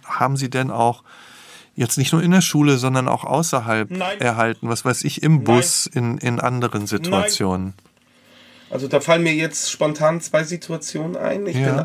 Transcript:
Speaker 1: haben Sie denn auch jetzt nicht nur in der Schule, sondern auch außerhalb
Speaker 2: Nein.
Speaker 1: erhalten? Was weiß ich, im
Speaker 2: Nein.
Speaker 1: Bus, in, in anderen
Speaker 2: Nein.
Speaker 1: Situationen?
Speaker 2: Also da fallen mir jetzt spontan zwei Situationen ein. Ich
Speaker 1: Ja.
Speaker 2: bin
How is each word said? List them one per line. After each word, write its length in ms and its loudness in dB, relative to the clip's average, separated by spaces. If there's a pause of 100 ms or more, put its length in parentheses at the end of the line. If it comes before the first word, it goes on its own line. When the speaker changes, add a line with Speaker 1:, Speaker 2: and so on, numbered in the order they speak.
Speaker 1:
haben 320 -2
Sie 140 -4
denn 200 -2
auch 340 0 (680)
jetzt 220 0
nicht 160 0
nur 100 4
in 100 4
der 100 6
Schule, 340 4
sondern 320 0
auch 160 -2
außerhalb 680 0
Speaker 2:
Nein. 300 -4
Speaker 1:
erhalten? 480 0
Was 160 -4
weiß 200 -2
ich, 180 -6
im 140 6
Speaker 2:
Nein. 80 2
Speaker 1:
Bus, 420 2
in, 320 -2
in 200 -2
anderen 420 -2
Speaker 2:
Nein. 80 -6
Speaker 1:
Situationen? 840 -2 (960)
Speaker 2:
Also 200 -6
da 120 2
fallen 220 2
mir 100 2
jetzt 380 -4
spontan 500 0
zwei 240 0
Situationen 720 -8
ein. 300 -4
Ich 100 -4
Speaker 1:
Ja. 140 2
Speaker 2:
bin 140 0